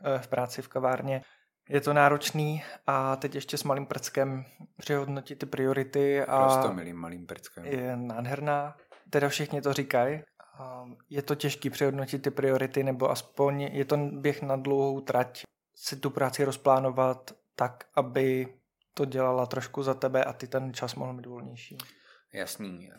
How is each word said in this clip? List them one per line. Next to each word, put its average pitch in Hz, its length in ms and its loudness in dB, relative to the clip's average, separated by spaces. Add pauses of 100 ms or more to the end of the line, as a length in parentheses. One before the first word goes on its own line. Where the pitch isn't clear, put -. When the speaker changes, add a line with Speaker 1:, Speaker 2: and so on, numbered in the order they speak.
Speaker 1:
eh, 135 180 0
v 127 80 -10
práci 123 340 -2
v - 60 -12
kavárně. 135 540 0 (480)
Je 143 120 4
to 147 120 2
náročný 147 720 4 (240)
a 135 280 2
teď 135 200 -6
ještě 139 220 -6
s - 60 -6
malým 139 220 0
prckem 135 600 -2 (320)
přehodnotit 139 640 -4
ty 143 60 -4
priority 135 800 2
a 135 220 6
Speaker 2:
Roztomilým 98 500 2
malým 85 300 -10
prckem. - 400 -14
Speaker 1:
je 127 300 -4
nádherná. 139 840 -4 (320)
Teda 143 200 4
všichni 147 320 -2
to 143 120 2
říkají. 135 480 2 (380)
A 127 260 -14 (240)
je 143 120 -4
to 143 140 -2
těžký 143 340 -4
přehodnotit 135 520 0
ty 139 100 0
priority, 135 520 2
nebo 131 280 2
aspoň 139 500 0
je 139 240 -2
to 147 120 2
běh 143 440 -2
na 135 140 0
dlouhou 139 460 0
trať 123 420 0 (320)
si - 200 -8
tu 135 140 -2
práci 131 340 0
rozplánovat 131 880 2 (240)
tak, 120 280 -2 (120)
aby 131 520 2 (460)
to 143 120 -2
dělala 127 400 2
trošku 131 380 -6
za 135 100 2
tebe 131 300 2
a 127 100 0
ty 127 140 -10
ten 131 260 -2
čas 123 220 -6
mohl 127 180 -6
mít 123 120 -12
volnější. 123 520 -14 (560)
Speaker 2:
Jasný. 92 640 -10